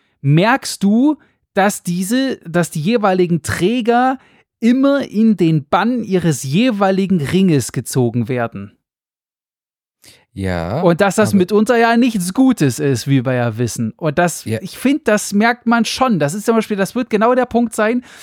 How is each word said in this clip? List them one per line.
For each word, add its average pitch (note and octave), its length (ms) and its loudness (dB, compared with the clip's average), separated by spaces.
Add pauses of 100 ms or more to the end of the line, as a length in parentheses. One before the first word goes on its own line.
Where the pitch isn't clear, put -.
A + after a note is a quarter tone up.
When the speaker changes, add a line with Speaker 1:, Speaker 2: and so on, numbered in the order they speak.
(220)
Speaker 1:
merkst F3+ 600 0
du, A#3+ 360 2 (340)
dass G3 300 0
diese, G3 560 -4
dass E3+ 320 -4
die D#3+ 100 -8
jeweiligen F#3 640 0
Träger A#3+ 760 0 (420)
immer C4+ 480 2
in A3 280 2
den D#3+ 320 0
Bann A3 340 0
ihres F3 400 0
jeweiligen F#3+ 760 0
Ringes D3+ 500 0
gezogen A#2+ 560 -2
werden. A2+ 500 -8 (1600)
Speaker 2:
Ja, F#2+ 500 -4
Speaker 1:
Und F3 180 2
dass G3 160 2
das G#3+ 140 2
Speaker 2:
aber G3+ 80 2
Speaker 1:
mitunter G#3 380 2
ja A#3 200 2
nichts A3 380 0
Gutes A#3+ 460 2
ist, C#3 260 -2
wie C3+ 180 2
wir C3 100 -2
ja A#2+ 240 -2
wissen. A#2 340 -4
Und D3+ 260 -4
das, F3 260 -2
Speaker 2:
Ja. G#3+ 180 -4
Speaker 1:
ich F#3+ 160 -14
find, D4 280 0
das G#3+ 260 0
merkt A3+ 340 0
man A#3 180 2
schon. A#3+ 340 0
Das C#3+ 160 0
ist G#3 120 -8
zum A3+ 100 2
Beispiel, G#3+ 200 -2
das F#3+ 200 -2
wird B3 120 -4
genau A3+ 280 2
der B3 100 2
Punkt A#3 280 -2
sein, A3+ 300 -2 (180)